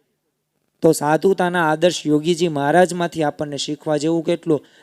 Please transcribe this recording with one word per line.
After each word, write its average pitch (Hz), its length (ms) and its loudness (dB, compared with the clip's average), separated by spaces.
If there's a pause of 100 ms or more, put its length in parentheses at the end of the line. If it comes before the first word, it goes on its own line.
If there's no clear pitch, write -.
(840)
તો 160 100 6
સાધુતાના 175 800 0
આદર્શ 156 360 0
યોગીજી 156 420 0
મહારાજમાંથી 160 760 0
આપણને 147 340 -4
શીખવા 151 400 -4
જેવું 160 280 -2
કેટલું. 165 360 -2 (220)